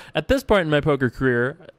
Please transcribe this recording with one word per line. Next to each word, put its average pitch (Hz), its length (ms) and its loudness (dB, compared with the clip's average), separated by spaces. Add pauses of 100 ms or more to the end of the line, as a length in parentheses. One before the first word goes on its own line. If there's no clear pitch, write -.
(140)
at 156 140 -4
this 269 140 0
point 202 200 2
in 156 80 -2
my 147 100 2
poker 135 280 0
career, 127 480 -2 (220)